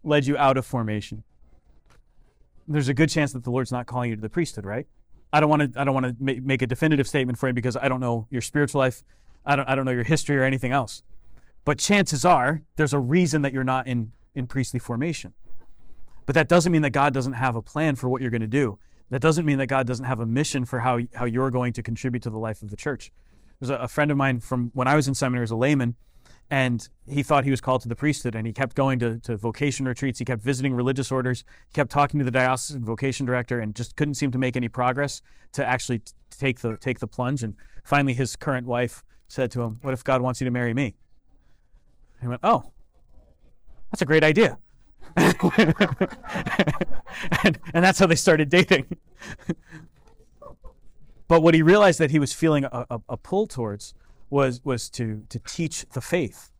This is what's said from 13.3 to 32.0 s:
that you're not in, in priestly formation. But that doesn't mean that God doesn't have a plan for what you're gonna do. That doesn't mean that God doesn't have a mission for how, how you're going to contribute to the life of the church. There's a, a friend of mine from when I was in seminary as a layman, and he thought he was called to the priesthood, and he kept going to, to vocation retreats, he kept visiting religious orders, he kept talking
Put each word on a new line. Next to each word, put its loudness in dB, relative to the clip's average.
that 0
you're -2
not -2
in, -4
in -6
priestly -4
formation. -6
But 0
that 6
doesn't 6
mean 4
that 0
God 2
doesn't -2
have -2
a -4
plan -2
for -6
what -2
you're -2
gonna -2
do. -2
That -4
doesn't 4
mean 2
that -2
God 0
doesn't -6
have -2
a -4
mission 0
for -4
how, 0
how -4
you're 0
going -2
to -8
contribute -4
to -6
the -8
life -8
of -16
the -12
church. -8
There's -6
a, 0
a -6
friend 2
of 2
mine 0
from -4
when 0
I 4
was 2
in -2
seminary -2
as -4
a -2
layman, 2
and -2
he -4
thought 2
he 0
was 0
called 0
to -10
the -4
priesthood, -2
and -6
he -8
kept -4
going 2
to, -2
to -6
vocation -2
retreats, -4
he -6
kept -4
visiting 0
religious -2
orders, -2
he -20
kept -2
talking 2